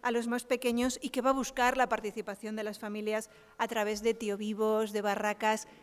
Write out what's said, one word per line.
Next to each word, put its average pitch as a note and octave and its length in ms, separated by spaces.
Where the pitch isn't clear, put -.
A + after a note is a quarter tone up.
a B3 80
los A#3 180
más A#3+ 180
pequeños B3 560
y C#4+ 80
que B3+ 120
va C4 100
a - 20
buscar B3+ 420
la B3+ 140
participación G#3+ 680
de G#3+ 80
las G#3 160
familias G#3+ 500
a A3+ 100
través G#3+ 340
de A3+ 120
tío G#3+ 240
vivos, G#3+ 560
de G#3 80
barracas G#3 680